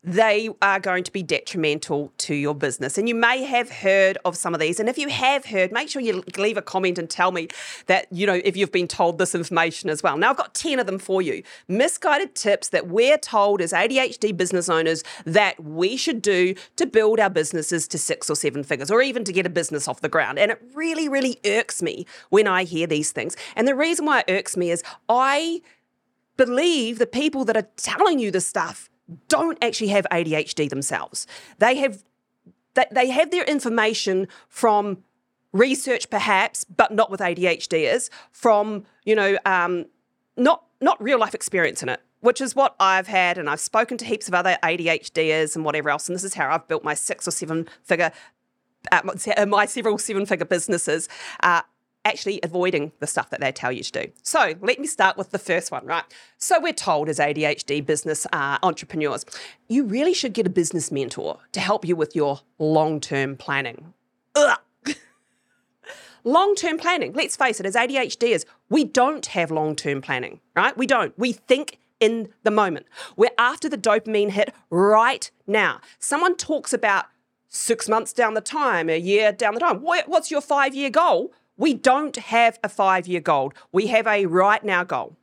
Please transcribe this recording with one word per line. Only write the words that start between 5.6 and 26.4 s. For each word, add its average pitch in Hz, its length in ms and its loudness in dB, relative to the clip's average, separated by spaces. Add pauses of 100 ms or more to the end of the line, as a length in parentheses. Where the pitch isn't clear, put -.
make 262 180 -4
sure 277 120 -6
you 196 220 -2 (160)
leave 208 180 0
a 190 60 -4
comment 185 340 -2
and 165 100 -6
tell 185 240 0
me 165 180 -6 (360)
that, 185 260 2
you 185 140 -2
know, 180 180 2
if 185 140 0
you've 196 140 0
been 180 160 0
told 170 320 0
this 180 160 0
information 165 560 0
as 151 100 -4
well. 147 160 0
Now, 220 140 4
I've 269 60 0
got - 180 -6
ten 285 240 -2
of 214 80 0
them 190 100 -6
for 190 240 -2
you. 127 220 -4 (240)
Misguided 294 680 0
tips - 360 -2
that 175 180 -2
we're 247 320 4
told 202 420 2
as 170 120 -2
A 185 140 2
D 262 120 0
H 262 180 -2
D 214 140 -2
business 180 380 -2
owners 160 340 0 (200)
that 180 400 2
we 170 340 -2
should 254 260 -4
do 185 320 2 (220)
to - 100 0
build 220 320 4
our 202 100 4
businesses 160 600 -2
to 156 100 -6
six - 280 -4
or 151 80 -2
seven 143 280 -4
figures, 143 260 -4
or 226 140 4
even 247 200 -2
to 190 80 -6
get 185 140 0
a 185 60 -4
business 160 360 -4
off 131 140 -6
the 156 80 -2
ground. 139 300 0
And 208 100 4
it 226 140 -6 (100)
really, 311 360 -4
really 262 360 -2
irks 208 380 -2
me 165 240 -6 (240)
when 208 160 6
I 185 160 2
hear 165 240 -4
these 151 240 -2
things. - 260 -8 (180)
And 233 120 2
the 277 80 2
reason 311 320 0
why 269 180 2
it 185 60 0
irks - 260 -2
me 175 140 0
is 170 100 -2 (260)
I 285 540 0 (760)
believe 254 600 2